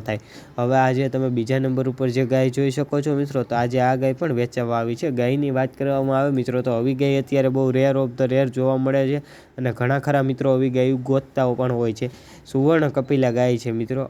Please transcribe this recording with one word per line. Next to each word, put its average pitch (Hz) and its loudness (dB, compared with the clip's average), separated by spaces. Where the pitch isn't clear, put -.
થાય. 107 -4
હવે 123 2
આજે 131 2
તમે 131 0
બીજા 123 0
નંબર 131 -2
ઉપર 127 -2
જે 131 2
ગાય 131 2
જોઈ 139 0
શકો 143 -2
છો 143 0
મિત્રો, 139 -2
તો 117 -4
આજે 120 0
આ 131 2
ગાય 131 0
પણ 139 -2
વેચાવા 117 -2
આવી 117 -2
છે. 160 -2
ગાયની 139 0
વાત 131 -2
કરવામાં 135 0
આવે 143 0
મિત્રો 123 -2
તો 123 0
આવી 131 0
ગાય 139 2
અત્યારે 135 0
બહુ 135 2
rare 135 2
of 120 -4
the 131 2
rare 131 2
જોવા 131 2
મળે 135 2
છે 143 -2
અને 127 -2
ઘણા 131 2
ખરા 139 2
મિત્રો 135 0
આવી 131 2
ગાય 131 2
ગોતતાઓ 135 0
પણ 127 0
હોય 113 0
છે. 123 -4
સુવર્ણ 147 2
કપિલા 131 2
ગાય 123 2
છે 113 -4
મિત્રો. 127 -4